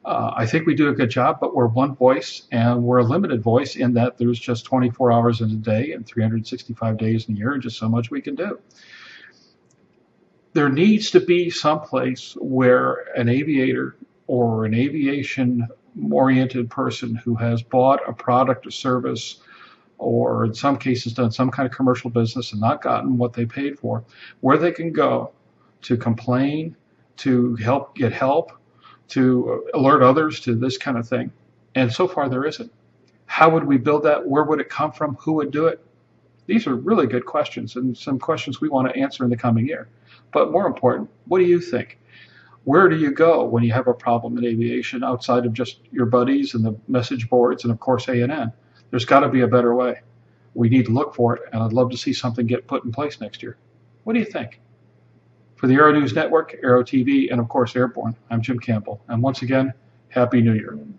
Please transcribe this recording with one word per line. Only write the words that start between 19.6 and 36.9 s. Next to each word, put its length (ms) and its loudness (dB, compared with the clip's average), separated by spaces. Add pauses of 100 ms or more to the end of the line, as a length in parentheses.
or 460 0
in 100 -2
some 220 0
cases 360 -2
done 200 0
some 180 0
kind 180 -4
of 60 -8
commercial 340 0
business 440 -2
and 80 -8
not 220 -2
gotten 360 -2
what 140 -2
they 120 -4
paid 320 -6
for, 280 -8 (380)
where 140 4
they 140 2
can 220 -8
go 400 0 (500)
to 140 0
complain, 800 -2 (400)
to 400 0
help 400 -2
get 160 0
help, 400 0 (560)
to 680 0
alert 300 4
others 340 4
to 160 -4
this 240 -2
kind 180 -4
of 120 -6
thing. 240 -4 (420)
And 180 2
so 140 0
far 220 -4
there 160 -4
isn't. 260 -6 (560)
How 240 6
would 140 2
we 120 2
build 280 2
that? 200 2
Where 200 2
would 160 0
it 80 -6
come 240 -4
from? 240 -6
Who 160 -4
would 180 -2
do 160 0
it? 180 -2 (640)
These 200 0
are 80 -2
really 320 0